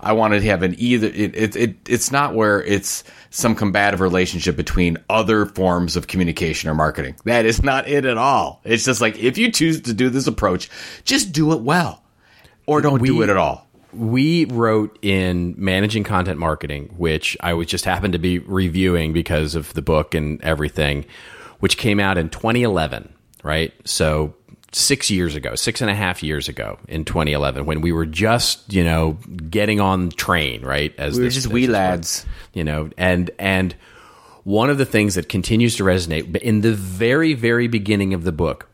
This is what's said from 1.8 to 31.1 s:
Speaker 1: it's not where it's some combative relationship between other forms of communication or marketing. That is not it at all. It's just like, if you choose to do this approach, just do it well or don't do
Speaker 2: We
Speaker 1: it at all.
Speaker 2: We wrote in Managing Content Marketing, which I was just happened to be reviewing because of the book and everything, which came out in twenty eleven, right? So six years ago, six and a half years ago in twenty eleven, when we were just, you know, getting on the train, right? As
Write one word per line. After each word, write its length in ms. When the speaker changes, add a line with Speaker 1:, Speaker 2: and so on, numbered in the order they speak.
Speaker 1:
it's 240
not 220
where 300
it's 400
some 240
combative 480
relationship 540
between 420
other 380
forms 520
of 100
communication 640
or 20
marketing. 420
That 200
is 160
not 260
it 180
at 120
all. 460
It's 220
just 160
like, 180
if 180
you 140
choose 300
to 120
do 160
this 160
approach, 420
just 280
do 220
it 80
well 400
or 160
don't 220
do 140
Speaker 2:
We 80
Speaker 1:
it 40
at 80
all. 300
Speaker 2:
We 520
wrote 580
in 540
Managing 480
Content 340
Marketing, 580
which 440
I 120
was 140
just 180
happened 280
to 60
be 200
reviewing 760
because 400
of 220
the 80
book 320
and 260
everything, 640
which 180
came 220
out 180
in 120
twenty 340
eleven, 500
right? 300
So 500
six 380
years 260
ago, 200
six 240
and 100
a 60
half 260
years 280
ago 280
in 160
twenty 260
eleven, 340
when 140
we 140
were 120
just, 680
you 100
know, 300
getting 300
on 300
the 60
train, 480
right? 340
As 160